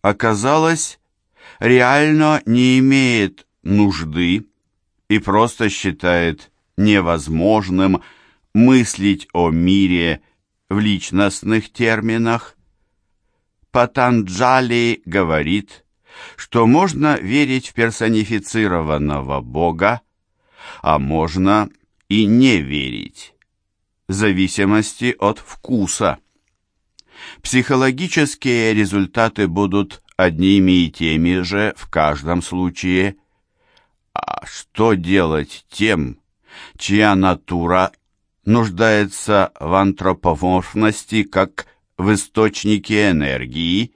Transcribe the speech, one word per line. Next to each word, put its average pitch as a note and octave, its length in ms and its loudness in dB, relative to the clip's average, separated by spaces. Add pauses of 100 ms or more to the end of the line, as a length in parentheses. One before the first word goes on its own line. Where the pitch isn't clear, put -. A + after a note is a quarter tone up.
оказалось, A#2+ 1000 0 (580)
реально D3 880 2
не B2+ 320 2
имеет C3 720 0 (160)
нужды F2+ 800 0 (640)
и G#2+ 100 2
просто G#2+ 500 0
считает E2+ 840 -2 (240)
невозможным F#2 1200 0 (540)
мыслить G#2+ 760 2
о F2 180 0
мире F2 720 2 (460)
в G2+ 100 -2
личностных G2+ 920 -2
терминах. A2+ 840 -2 (1160)
Патанджали A#2+ 1300 0
говорит, E2+ 800 -2 (500)
что - 320 0
можно D3+ 520 2
верить C3 500 -2
в - 60 -20
персонифицированного F#2 1700 -2
Бога, E2 580 -2 (800)
а D#2 180 0
можно E2 680 -2 (400)
и G#2+ 160 2
не A2+ 380 4
верить, C2 720 -8 (760)
в F#2+ 60 -4
зависимости G#2 1040 0
от G#2 220 -2
вкуса. G2+ 800 -4 (1200)
Психологические C3 1300 0
результаты G#2 760 0
будут G2 540 -2 (140)
одними F2+ 680 4
и D2+ 40 -6
теми E2 520 0
же G2+ 340 -2
в - 140 -18
каждом D2+ 500 -2
случае. F2+ 760 -4 (1000)
А - 320 -10
что - 480 -2
делать E2 760 -2
тем, E2 500 -4 (600)
чья G#2 360 2
натура F2+ 760 0 (520)
нуждается G#2 1160 0
в D#2 120 -4
антропоморфности F#2+ 1500 -2
как - 460 -4 (280)
в F#2+ 160 0
источнике G#2 960 0
энергии D2+ 840 -2